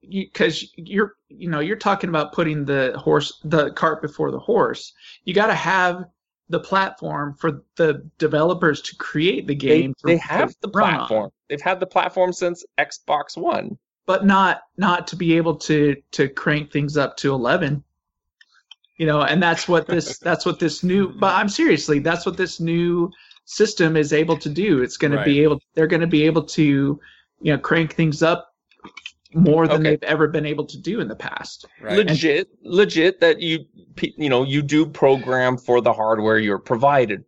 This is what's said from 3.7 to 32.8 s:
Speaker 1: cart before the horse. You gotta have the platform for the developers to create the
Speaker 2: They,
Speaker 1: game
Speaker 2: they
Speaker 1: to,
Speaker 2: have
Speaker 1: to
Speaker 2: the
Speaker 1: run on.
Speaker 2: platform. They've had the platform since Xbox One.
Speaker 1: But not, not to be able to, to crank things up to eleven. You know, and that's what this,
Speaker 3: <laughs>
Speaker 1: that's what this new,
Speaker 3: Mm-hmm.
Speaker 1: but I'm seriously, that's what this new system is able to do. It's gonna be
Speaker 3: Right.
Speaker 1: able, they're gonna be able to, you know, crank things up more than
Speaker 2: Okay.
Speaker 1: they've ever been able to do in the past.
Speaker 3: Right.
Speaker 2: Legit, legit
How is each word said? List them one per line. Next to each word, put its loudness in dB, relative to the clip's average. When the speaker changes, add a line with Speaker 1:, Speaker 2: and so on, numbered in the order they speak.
Speaker 1:
cart -2
before -4
the -6
horse. -2
You -6
gotta 2
have 0
the -4
platform -4
for -4
the 0
developers 0
to -14
create -2
the -4
Speaker 2:
They, 4
Speaker 1:
game -4
Speaker 2:
they 2
Speaker 1:
to, -4
Speaker 2:
have -2
Speaker 1:
to -18
Speaker 2:
the -8
Speaker 1:
run 2
on. -2
Speaker 2:
platform. -4
They've -6
had -2
the -4
platform 0
since -4
Xbox -4
One. -4
Speaker 1:
But 2
not, 4
not 0
to -12
be 2
able 0
to, 2
to 0
crank -4
things -2
up -2
to -2
eleven. -2
You -2
know, 2
and 2
that's 0
what 2
this, -4
Speaker 3:
<laughs> -20
Speaker 1:
that's -2
what -2
this -2
new, 2
Speaker 3:
Mm-hmm. -16
Speaker 1:
but 2
I'm 0
seriously, 2
that's -2
what -4
this -4
new 0
system 0
is 0
able 2
to -8
do. 2
It's -6
gonna 0
be 2
Speaker 3:
Right. 6
Speaker 1:
able, 2
they're 2
gonna 2
be 2
able 2
to, 0
you 0
know, 2
crank -2
things 0
up 0
more 4
than 2
Speaker 2:
Okay. 2
Speaker 1:
they've -2
ever 0
been -4
able -6
to -18
do -8
in -6
the -10
past. -14
Speaker 3:
Right. -2
Speaker 2:
Legit, 0
legit 2